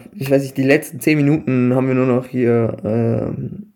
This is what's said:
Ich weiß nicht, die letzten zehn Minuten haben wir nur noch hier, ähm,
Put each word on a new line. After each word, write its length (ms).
Ich 160
weiß 100
nicht, 160
die 60
letzten 360
zehn 180
Minuten 580
haben 120
wir 80
nur 120
noch 180
hier, 580
ähm, 920